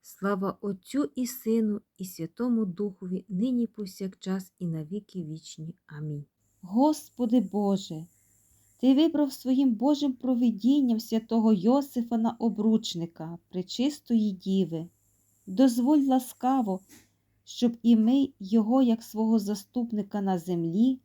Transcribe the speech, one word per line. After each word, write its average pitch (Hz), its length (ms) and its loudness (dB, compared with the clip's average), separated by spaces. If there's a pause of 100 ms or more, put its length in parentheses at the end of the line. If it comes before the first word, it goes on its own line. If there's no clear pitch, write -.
Слава 196 580 -4
Отцю 220 540 -6
і 254 120 -4
Сину, 220 540 -2 (180)
і 190 60 -10
Святому 220 600 -2
Духові, 190 640 -6
нині 233 380 -2
повсякчас 190 920 -8
і 180 80 -6
на 160 180 -6
віки 185 400 -10
вічні. 156 500 -14 (120)
Амінь. 147 380 -10 (360)
Господи 247 800 2
Боже, 196 680 -2 (760)
Ти 262 140 6
вибрав 294 380 2
своїм 262 420 0
Божим 285 380 0
провидінням 247 880 0
святого 226 520 0
Йосифа 233 680 0
на 226 120 0
обручника, 202 1080 -2 (100)
пречистої 214 840 -2
Діви. 175 560 -2 (580)
Дозволь 254 600 4
ласкаво, 254 760 0 (640)
щоб 233 380 -2
і 233 140 6
ми 262 320 4 (120)
його, 220 420 2
як 226 200 2
свого 220 360 0
заступника 208 840 -4
на 190 180 0
землі 175 680 0